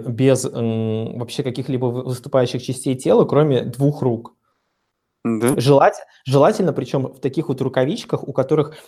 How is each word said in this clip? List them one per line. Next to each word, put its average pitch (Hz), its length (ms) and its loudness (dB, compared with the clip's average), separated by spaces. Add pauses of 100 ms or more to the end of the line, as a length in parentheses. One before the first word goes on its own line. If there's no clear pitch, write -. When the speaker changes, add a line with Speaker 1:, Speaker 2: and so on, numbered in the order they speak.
Speaker 1:
без, 131 360 2
м, 113 720 -4
вообще 123 240 -8
каких-либо 131 440 -4
вы-, 120 160 -4
выступающих 127 600 -2
частей 131 320 -4
тела, 156 300 4
кроме 139 380 2
двух 139 400 0
рук. 117 320 -4 (880)
Speaker 2:
Да. 117 320 0
Speaker 1:
Желать-, 143 440 4 (240)
желательно, 165 480 2
причём 131 400 -4
в - 60 -20
таких 143 300 -4
вот 131 120 -2
рукавичках, 131 640 -2
у 113 60 -10
которых 147 420 0 (120)